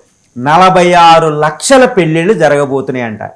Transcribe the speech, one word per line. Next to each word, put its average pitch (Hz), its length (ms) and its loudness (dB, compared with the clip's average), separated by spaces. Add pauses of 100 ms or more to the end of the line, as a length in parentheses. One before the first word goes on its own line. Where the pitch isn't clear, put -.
(380)
నలభై 180 560 2
ఆరు 165 340 4
లక్షల 156 580 0
పెళ్లిళ్ళు 165 480 -2
జరగబోతున్నాయంట. 135 880 -2 (160)